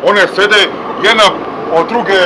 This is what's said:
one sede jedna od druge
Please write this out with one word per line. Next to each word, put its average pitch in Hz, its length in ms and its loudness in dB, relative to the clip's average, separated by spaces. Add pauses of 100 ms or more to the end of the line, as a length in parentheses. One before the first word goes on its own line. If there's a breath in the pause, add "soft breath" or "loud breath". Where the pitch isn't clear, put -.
one 196 220 4
sede 208 360 2 (400)
jedna 220 220 4 (500)
od 165 140 2
druge 196 380 0